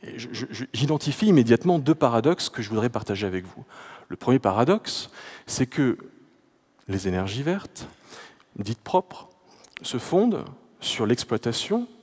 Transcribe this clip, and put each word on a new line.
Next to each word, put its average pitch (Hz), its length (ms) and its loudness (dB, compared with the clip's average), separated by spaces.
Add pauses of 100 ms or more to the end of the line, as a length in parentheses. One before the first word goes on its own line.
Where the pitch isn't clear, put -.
(180)
Je, 117 140 -12
je, 113 180 -8
je, 123 240 -8
j'identifie 143 540 0
immédiatement 151 500 6
deux 143 160 2
paradoxes 131 560 2
que - 140 -8
je 104 60 -10
voudrais 113 200 0
partager 104 380 -4
avec 92 180 -4
vous. - 180 -18 (440)
Le - 80 -10
premier 127 240 2
paradoxe, 123 720 0 (340)
c'est - 220 0
que 127 320 0 (880)
les 95 200 -2
énergies 98 360 -2
vertes, 180 440 -6 (720)
dites 104 240 -6
propres, - 480 -4 (540)
se - 160 -6
fondent 202 460 0 (340)
sur - 260 -2
l'exploitation 120 840 -2 (140)